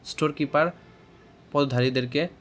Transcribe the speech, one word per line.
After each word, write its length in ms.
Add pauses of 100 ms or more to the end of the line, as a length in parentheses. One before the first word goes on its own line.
স্টোর 280
কিপার 340 (840)
পদধারীদেরকে 760 (120)